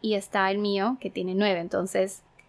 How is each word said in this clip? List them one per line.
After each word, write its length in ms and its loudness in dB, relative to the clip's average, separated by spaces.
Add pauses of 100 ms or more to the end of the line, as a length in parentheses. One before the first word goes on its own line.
y 140 0
está 360 0
el 80 0
mío, 420 0
que 100 -8
tiene 240 -4
nueve, 260 2
entonces, 600 -2 (260)